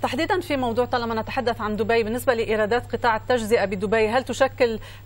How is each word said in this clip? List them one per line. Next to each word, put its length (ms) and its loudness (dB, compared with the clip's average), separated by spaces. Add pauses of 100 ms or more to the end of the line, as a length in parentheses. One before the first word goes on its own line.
تحديدًا 380 -2
في 160 -4
موضوع، 280 0
طالما 380 -2
نتحدث 380 -2
عن 160 -2
دبي، 260 2
بالنسبة 320 0
لإيرادات 580 0
قطاع 240 0
التجزئة 480 2
بدبي، 440 2
هل 160 2
تشكل، 540 0 (280)